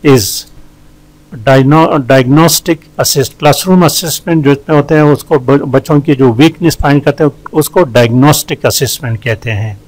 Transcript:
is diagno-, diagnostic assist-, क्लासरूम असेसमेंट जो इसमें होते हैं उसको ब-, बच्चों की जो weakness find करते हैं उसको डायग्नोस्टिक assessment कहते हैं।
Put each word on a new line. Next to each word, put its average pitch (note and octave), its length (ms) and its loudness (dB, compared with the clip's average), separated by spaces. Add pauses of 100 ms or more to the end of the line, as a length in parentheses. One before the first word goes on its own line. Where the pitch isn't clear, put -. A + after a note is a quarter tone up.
is C3+ 160 4 (1300)
diagno-, C#3+ 520 2
diagnostic C3+ 760 0 (240)
assist-, - 400 -4
क्लासरूम F3+ 460 2
असेसमेंट D#3+ 600 -2
जो C#3 60 4
इसमें D3 260 -2
होते D3 180 0
हैं D3+ 60 2
उसको D3 380 0
ब-, C3+ 220 0
बच्चों C#3 400 0
की D3 140 0
जो B2+ 180 2
weakness D#3+ 480 0
find C#3+ 220 0
करते D#3 200 -2
हैं C#3+ 80 0 (220)
उसको F3 300 0
डायग्नोस्टिक B2+ 800 0
assessment A#2 580 -4
कहते A#2 280 -6
हैं। G#2 360 -8